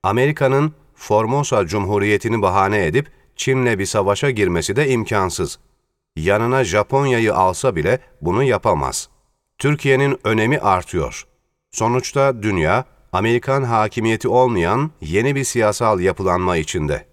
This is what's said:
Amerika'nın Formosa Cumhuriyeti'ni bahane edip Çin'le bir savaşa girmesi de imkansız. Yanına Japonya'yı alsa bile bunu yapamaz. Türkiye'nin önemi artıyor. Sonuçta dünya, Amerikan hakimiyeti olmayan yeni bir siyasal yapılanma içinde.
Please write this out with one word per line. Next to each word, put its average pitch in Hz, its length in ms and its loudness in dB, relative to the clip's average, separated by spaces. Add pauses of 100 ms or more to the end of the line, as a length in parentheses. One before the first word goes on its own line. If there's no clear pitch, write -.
Amerika'nın 139 680 2 (220)
Formosa 110 720 0
Cumhuriyeti'ni 104 760 0
bahane 98 440 2
edip 117 240 -2 (260)
Çin'le 123 420 0
bir 98 80 -2
savaşa 101 440 0
girmesi 98 460 0
de 143 120 0
imkansız. 98 720 -2 (580)
Yanına 110 480 0
Japonya'yı 113 720 0
alsa 92 420 0
bile 87 220 0 (220)
bunu 90 220 0
yapamaz. 95 680 -2 (500)
Türkiye'nin 139 640 0
önemi 113 340 2
artıyor. 90 680 -2 (460)
Sonuçta 127 720 -2
dünya, 98 420 0 (280)
Amerikan 120 500 0
hakimiyeti 113 680 0
olmayan 120 600 2 (100)
yeni 104 340 0
bir 139 100 -4
siyasal 107 560 0
yapılanma 92 560 0
içinde. 76 560 -4